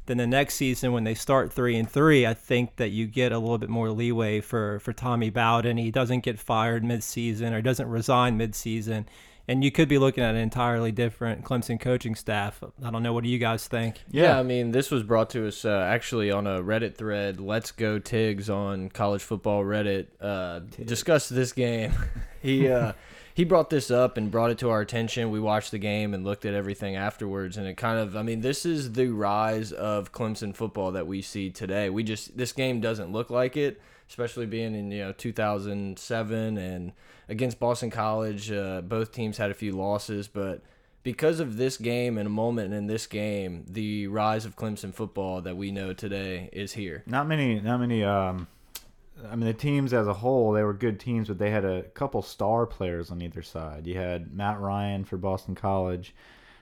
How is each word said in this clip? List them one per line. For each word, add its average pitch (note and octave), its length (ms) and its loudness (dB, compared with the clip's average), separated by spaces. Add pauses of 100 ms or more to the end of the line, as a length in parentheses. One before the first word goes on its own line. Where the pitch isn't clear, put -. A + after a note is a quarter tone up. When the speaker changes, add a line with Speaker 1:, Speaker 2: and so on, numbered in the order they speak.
Speaker 1:
then B2 100 0
the A#2+ 100 2
next C3+ 280 4
season B2+ 380 2
when A#2 120 2
they A2 80 2
start C3 400 2
three B2 240 2
and A2+ 140 0
three, C#3+ 340 8
I A2+ 80 4
think A#2+ 440 0
that A#2 120 0
you G#2+ 180 0
get A#2+ 240 2
a A#2 80 0
little A2+ 200 2
bit G#2+ 100 -4
more A2+ 220 0
leeway A2+ 500 2
for, G#2 400 -2
for A#2 140 -6
Tommy A#2+ 340 0
Bowden. A#2 480 4
He A#2 140 0
doesn't B2+ 300 2
get A2+ 180 -2
fired A2+ 460 2
midseason A#2 680 -2
or A2 80 0
doesn't B2 260 2
resign A#2+ 520 4
midseason. A2 680 -2 (460)
And C3 140 4
you C#3 60 4
could D#3 180 6
be C#3+ 80 6
looking C3+ 260 6
at A2+ 120 4
an A2+ 80 2
entirely A#2 500 2
different A#2 500 -2
Clemson A#2+ 380 -2
coaching B2 340 0
staff. G#2 480 -4 (220)
I A#2 60 -4
don't A2+ 120 -2
know. A#2 120 0
What A#2 100 0
do A#2+ 60 0
you B2 80 2
guys A2+ 280 0
think? A2+ 440 -2
Speaker 2:
Yeah, D3 140 6
Speaker 3:
Yeah. D#3 140 8
Speaker 2:
I C3 40 4
mean, B2 300 0
this C3+ 180 2
was B2+ 120 2
brought A2 280 4
to A2 180 -2
us, - 160 -6
uh, A2 60 2 (180)
actually A2 420 0
on G2+ 160 2
a F#2+ 160 0
Reddit G#2+ 340 0
thread, G2+ 440 -2
Let's G#2+ 320 -2
Go G#2+ 260 0
TIGS G#2+ 520 0
on G2 400 -2
college G2+ 320 0
football G#2 420 0
Reddit, G2+ 440 0 (120)
uh, F#2 400 -4 (100)
Speaker 1:
Tigs. A#2 160 -10
Speaker 2:
discussed B2+ 480 2
this B2+ 180 2
game. A#2 460 0
<laughs> - 40 0 (400)
He, C3+ 260 4
uh, A#2 240 2 (220)
Speaker 1:
<laughs> - 200 -20
Speaker 2:
he E3+ 100 2
brought E3 260 6
this C#3+ 200 2
up B2 280 4
and G#2+ 120 0
brought A#2 200 2
it A2+ 80 -2
to B2 100 0
our A2 140 4
attention. A2+ 480 -2
We G#2+ 100 0
watched G#2+ 300 0
the A2 80 -6
game G#2 340 0
and F#2 120 -4
looked G2+ 200 -4
at G#2 80 -2
everything G2+ 440 -4
afterwards. G2 600 -4
And G2+ 100 -4
it E2 120 -8
kind A2+ 200 0
of, G#2 180 -2
I A2 60 -4
mean, A2+ 200 -2
this C#3 240 -2
is C#3+ 260 -2
the B2+ 160 2
rise G#2+ 640 0
of G#2 400 -2
Clemson G#2+ 420 -4
football G2 380 -4
that F2+ 140 -4
we G2 160 -4
see G2 260 -6
today. G2 400 -2
We G#2 160 -2
just, G#2+ 320 -6
this A#2+ 160 -4
game B2+ 300 -2
doesn't G#2+ 300 -2
look A2+ 180 -4
like B2+ 260 0
it, C#3+ 240 0 (300)
especially A#2+ 340 -4
being A2+ 300 -4
in, G2+ 180 -6
you G2+ 120 -4
know, F#2+ 80 -6
two A#2 200 -6
thousand G2+ 640 -2
seven A2 600 -2
and F2+ 340 -6 (360)
against A2+ 300 -4
Boston A#2+ 320 0
College. A2 600 -2
Uh, F#2+ 280 -4
both A2 300 -4
teams A2 260 -4
had G#2 140 -2
a G2 40 -4
few G#2 180 -6
losses, G2+ 560 -2
but F#2+ 340 -6 (400)
because D#3 380 0
of A#2+ 160 -4
this C3 200 0
game A#2+ 420 -2
and G#2 80 -2
a G#2 40 -4
moment A2 420 -2
in G#2 140 -4
this A2 220 -4
game, G2+ 600 -4
the G#2 380 -4
rise G#2+ 380 0
of G#2 120 -12
Clemson G#2 380 -6
football F#2+ 480 -4
that F2+ 140 -8
we G2 160 -4
know F#2+ 200 -4
today F#2+ 600 -6
is G2 200 -8
here. F#2 320 -8
Speaker 3:
Not C3+ 220 -2
many, C3+ 340 2
not A#2+ 200 0
many, A#2+ 220 2
um, F#2+ 440 2 (840)
I A2 80 -8
mean, A2+ 100 0
the A2+ 60 4
teams C#3 400 0
as A2+ 140 4
a G2+ 80 4
whole, A#2 380 4
they G#2+ 100 4
were G#2 100 2
good G2+ 260 0
teams, A2+ 300 -2
but G2 100 -4
they G#2 120 2
had G#2 160 2
a F#2 160 0
couple C#3 400 -4
star A2+ 420 0
players F2 460 -4
on F2 100 -8
either E2+ 220 -8
side. D#2+ 440 -10
You F2+ 120 -4
had F2 340 -4
Matt G2+ 280 -2
Ryan G2+ 440 -2
for F#2+ 140 -8
Boston F#2+ 360 -4
College, F#2 600 -2 (480)